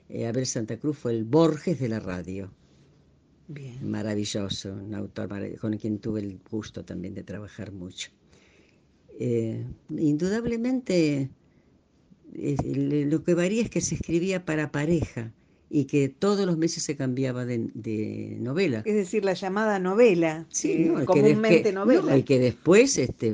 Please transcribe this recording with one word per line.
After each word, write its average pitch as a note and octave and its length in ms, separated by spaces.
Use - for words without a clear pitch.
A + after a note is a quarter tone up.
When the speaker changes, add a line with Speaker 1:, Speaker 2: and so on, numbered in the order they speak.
Speaker 1:
eh, A2+ 180
Abel B2 200
Santa A#2 320
Cruz C#3+ 180
fue A#2+ 160
el A2+ 120
Borges D3+ 540
de B2+ 100
la A2 120
radio. F#2 500
Speaker 2:
Bien. C3 400
Speaker 1:
Maravilloso, G#2 840
un G2+ 220
autor G2+ 340
marav-, G2 300
con G#2+ 180
quien G#2 220
tuve G#2+ 220
el G2 200
gusto G#2 340
también F2+ 300
de G2 80
trabajar G2 500
mucho. F#2 380
Eh, A#2 460
indudablemente, F3+ 1400
eh, C#3 300
le-, C#3 400
lo D3+ 180
que F3 120
varía F#3+ 280
es G#3+ 80
que E3+ 120
se E3 140
escribía F3+ 480
para D#3 280
pareja C#3+ 600
y C#3+ 180
que C#3 220
todos G3 380
los F3 100
meses D#3+ 280
se C#3+ 120
cambiaba B2+ 480
de, A#2 300
de G#2+ 640
novela. C3 440
Speaker 2:
Es G#3+ 100
decir, G#3 300
la F#3+ 100
llamada G3+ 460
novela, F3+ 680
Speaker 1:
Sí, - 240
Speaker 2:
eh, D#3+ 140
Speaker 1:
no, D#3+ 140
el - 0
que C3 60
Speaker 2:
comúnmente G#3+ 420
Speaker 1:
des-, A3 140
que, G#3 100
Speaker 2:
novela. A3 300
Speaker 1:
no, F4 80
el C3+ 140
que C3+ 140
después, E3+ 600
este, B2 360